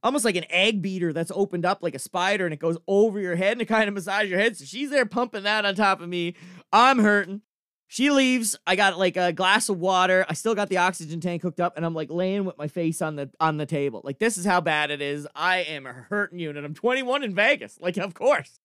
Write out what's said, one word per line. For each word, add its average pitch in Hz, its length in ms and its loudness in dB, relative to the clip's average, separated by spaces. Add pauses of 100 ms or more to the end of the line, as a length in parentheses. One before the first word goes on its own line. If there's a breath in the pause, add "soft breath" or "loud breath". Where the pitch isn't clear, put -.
almost 254 220 0
like 202 120 2
an 175 140 -4
egg 196 320 2
beater 175 320 -2
that's 165 200 -2
opened 180 300 -2
up 185 180 0
like 170 120 -4
a 135 40 -10
spider, 190 460 -2
and 165 80 -2
it 143 80 -10
goes 165 160 0 (100)
over 202 320 4
your 180 180 -4
head 190 160 2
and 240 100 -4
it - 60 -4
kinda 220 220 2
massages 196 400 -2
your 180 80 0
head. 214 180 2
So 139 80 -18
she's 254 260 -10
there 262 160 2
pumping 220 380 -4
that 208 200 0
on 196 100 0
top 196 260 2
of 175 80 -10
me. 175 280 -4 (360 loud breath)
I'm 247 260 8
hurting. 202 420 2 (460)
She 277 240 0
leaves. 254 460 2 (100)
I 185 100 2
got, 190 220 4
like, 185 180 2
a 180 160 2
glass 190 360 2
of 190 100 -2
water. 185 500 4
I 156 60 -4
still 220 200 -2
got 202 140 -2
the 185 100 0
oxygen 170 420 -2
tank 175 220 -4
hooked 175 180 -6
up, 175 160 -2
and 165 100 -4
I'm, 165 80 -4
like, 156 160 -6
laying 185 340 -2
with 185 140 -8
my 147 100 -6
face 165 320 -4
on 156 160 -4
the, 143 140 -8 (100)
on 156 160 2
the 151 100 -4
table. 143 380 -4
Like, 139 140 -8
this 214 180 0
is 175 80 -8
how 185 160 4
bad 151 300 0
it 147 100 -4
is. 143 340 -6
I 180 240 0
am 151 280 -6
a 123 60 -12
hurting 185 460 -6
unit. 147 260 -8
I'm 151 100 -10
twenty-one 254 480 0
in 208 120 -4
Vegas. 202 460 0
Like, 180 160 -2
of 190 180 -6
course. 214 500 0